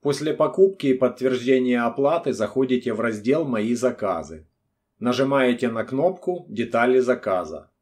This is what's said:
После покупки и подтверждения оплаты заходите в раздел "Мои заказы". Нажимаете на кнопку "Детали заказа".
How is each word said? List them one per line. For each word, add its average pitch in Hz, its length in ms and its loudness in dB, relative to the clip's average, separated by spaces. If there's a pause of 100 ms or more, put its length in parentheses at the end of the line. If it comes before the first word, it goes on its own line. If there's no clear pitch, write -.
После 151 320 -2
покупки - 540 2
и 131 60 4
подтверждения 127 880 2
оплаты 139 520 0
заходите 120 600 -2
в 107 60 -6
раздел 113 460 0
"Мои 117 300 -2
заказы". 85 720 -4 (540)
Нажимаете 123 720 0
на 113 160 -6
кнопку 175 640 -2
"Детали 117 500 2
заказа". 92 720 -2 (100)